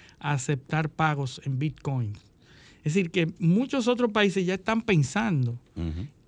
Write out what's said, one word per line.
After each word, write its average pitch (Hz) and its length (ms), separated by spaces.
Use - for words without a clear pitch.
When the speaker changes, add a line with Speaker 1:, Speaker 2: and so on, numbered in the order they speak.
Speaker 1:
a 147 80
aceptar 151 560
pagos 143 560
en 131 140
Bitcoin. 131 540
Es 151 100
decir, 175 180
que 170 160
muchos 220 480
otros 240 240
países 202 340
ya 185 100
están 226 260
pensando 151 760
Speaker 2:
Ujú. 85 320